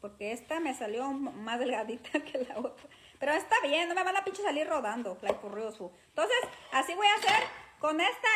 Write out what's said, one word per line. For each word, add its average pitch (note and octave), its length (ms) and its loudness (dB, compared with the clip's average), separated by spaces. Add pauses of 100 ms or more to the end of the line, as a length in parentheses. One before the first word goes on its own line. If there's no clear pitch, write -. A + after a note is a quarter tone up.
Porque G3+ 320 -6
esta D#4 260 -4
me D4 140 0
salió B3 380 -4
m-, C4+ 200 -4
más A3+ 280 -6
delgadita B3 600 -2
<laughs> D4 60 -8
que - 140 -4
la B3 200 -4
otra. - 300 -8 (280)
Pero C#4 140 0
está E4+ 300 2
bien, D#4 260 2
no F4+ 80 -2
me F#4 80 2
van F#4 140 2
a F#4+ 80 0
pinche G4 180 -6
salir D#4 240 0
rodando, A3+ 540 -2
like, G3+ 180 0
for G3+ 140 -10
real, G#3+ 200 -6
su. F3+ 160 -10 (180)
Entonces, G4+ 300 0 (360)
así C4+ 200 2
voy G#4 140 4
a G#4 80 8
hacer G#4 320 4 (320)
con D#4 220 2
esta G#4 340 2